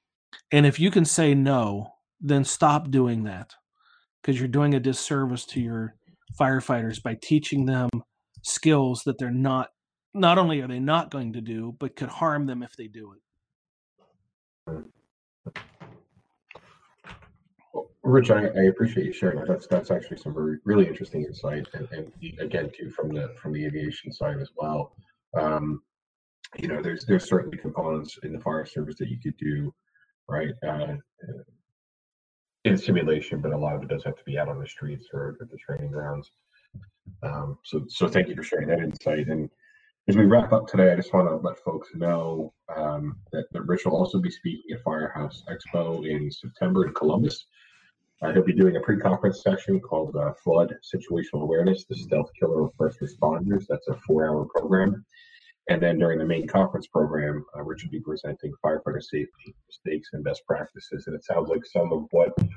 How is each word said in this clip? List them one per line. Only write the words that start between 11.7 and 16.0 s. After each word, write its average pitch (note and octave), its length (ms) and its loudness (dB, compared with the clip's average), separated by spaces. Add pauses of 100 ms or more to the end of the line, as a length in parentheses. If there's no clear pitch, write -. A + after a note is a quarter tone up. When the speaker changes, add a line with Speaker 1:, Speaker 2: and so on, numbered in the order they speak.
Speaker 1:
but C3+ 180 -8
could B2+ 120 -6
harm D3 380 0
them B2 160 -6
if A#2+ 140 -16
they A2+ 100 -14
do G#2 260 -18
it. G#2 80 -20 (1400)
Speaker 2:
Well, D#2+ 200 -10 (3250)